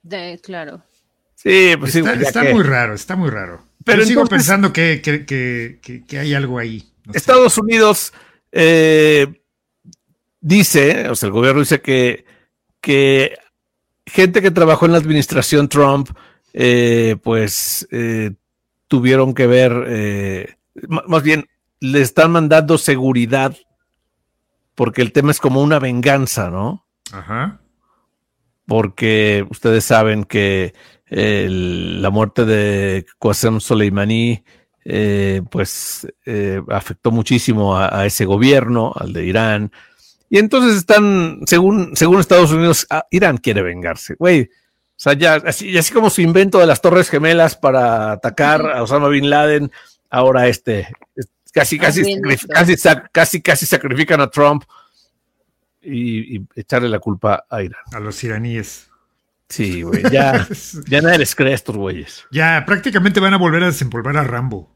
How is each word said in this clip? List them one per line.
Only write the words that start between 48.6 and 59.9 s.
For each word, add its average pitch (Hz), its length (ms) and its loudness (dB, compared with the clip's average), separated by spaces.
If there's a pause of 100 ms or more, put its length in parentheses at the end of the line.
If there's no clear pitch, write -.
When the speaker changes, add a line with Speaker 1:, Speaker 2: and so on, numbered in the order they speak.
Speaker 1:
Ujú. 156 80 -4
Speaker 2:
a 127 140 -4
Osama 143 260 0
Bin 143 200 0
Laden, 147 420 2 (380)
ahora 127 380 2
este, 110 400 -4 (280)
es-, 131 120 -12 (240)
casi, 151 260 0
casi 160 260 0
Speaker 1:
También 196 180 -4
Speaker 2:
sacrif-, 135 140 -2
Speaker 1:
esto. - 180 -14
Speaker 2:
casi 170 240 4
sac-, - 340 -6
casi, 165 300 0
casi 156 240 -2
sacrifican 147 560 -2
a 139 80 0
Trump 147 340 2 (1160)
y, 120 560 -6
y 95 180 -12
echarle 123 340 -2
la 107 100 -2
culpa 104 500 -2
a 113 120 -8
Irán. 90 200 -10 (100)
Speaker 3:
A 113 80 -14
los 104 240 -12
iraníes. 113 640 -10 (600)
Speaker 2:
Sí, 92 320 -6
güey, - 280 -6